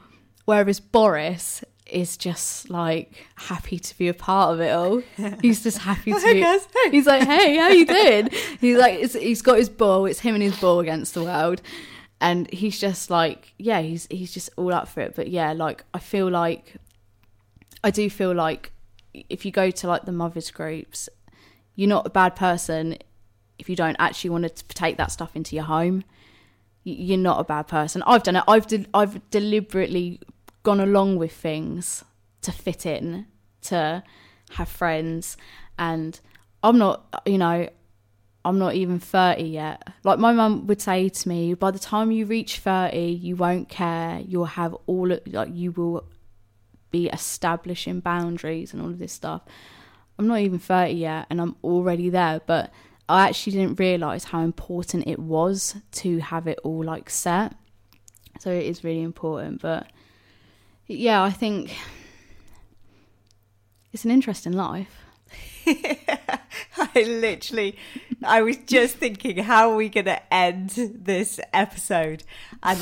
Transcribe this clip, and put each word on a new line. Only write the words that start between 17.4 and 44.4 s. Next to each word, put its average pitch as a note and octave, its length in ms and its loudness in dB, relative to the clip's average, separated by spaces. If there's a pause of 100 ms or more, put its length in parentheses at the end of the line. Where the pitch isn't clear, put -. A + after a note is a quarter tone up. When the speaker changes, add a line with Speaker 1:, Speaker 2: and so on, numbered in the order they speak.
Speaker 1:
I G#3 80 2
do G#3 180 -2
feel F#3 240 -4
like D#3+ 380 -4 (420)
if - 320 -12
you F#3+ 60 -6
go F#3+ 180 2
to, F3+ 160 -8
like, F3 180 -2
the F#3+ 80 -8
mothers E3+ 380 -6
groups, - 580 -12 (680)
you're G3 120 2
not G#3 200 4
a - 20 -6
bad F#3 240 4
person E3 640 -2 (600)
if - 120 -14
you F3+ 60 -4
don't E3 240 0
actually - 300 -2
want E3+ 140 -2 (120)
to - 80 -18 (100)
take E3 220 -2
that - 160 -4
stuff - 240 -10
into D#3+ 180 -8
your D#3 120 -6
home. E3+ 360 0 (840)
Y-, F3+ 140 -10
you're F#3 200 0
not F3+ 220 2
a D#3+ 40 -4
bad D3+ 240 -4
person. D#3+ 360 -2
I've A3+ 200 6
done F3+ 120 2
it. F#3 120 2
I've G#3+ 180 6
de-, G#3 260 -4
I've G#3 380 0
deliberately G3+ 920 -2 (440)
gone G3+ 160 4
along G3 380 4
with E3 140 -2
things D#3 720 -8 (380)
to - 80 -6
fit - 340 -8
in, E3+ 420 -6 (360)
to E3+ 400 -2 (520)
have E3+ 140 -6
friends. E3 680 -4 (420)
And E3 400 -6 (460)
I'm A#3 140 8
not, - 480 0
you G3 120 2
know, E3+ 300 0 (760)
I'm F#3 140 0
not F#3 180 0
even F3+ 220 -2
thirty F3+ 460 2
yet. D#3 380 -8 (220)
Like, G3 140 4
my A3+ 140 6
mum A3 360 2
would G3+ 120 2
say F#3+ 300 0
to - 180 -6
me, E3+ 260 -2
"By F#3+ 160 0
the F#3+ 80 -6
time A3 340 0
you A3 120 0
reach A3 360 -4
thirty, F3+ 500 0 (100)
you F3 160 -6
won't F3+ 320 0
care. E3 580 -4
You'll F3 200 -2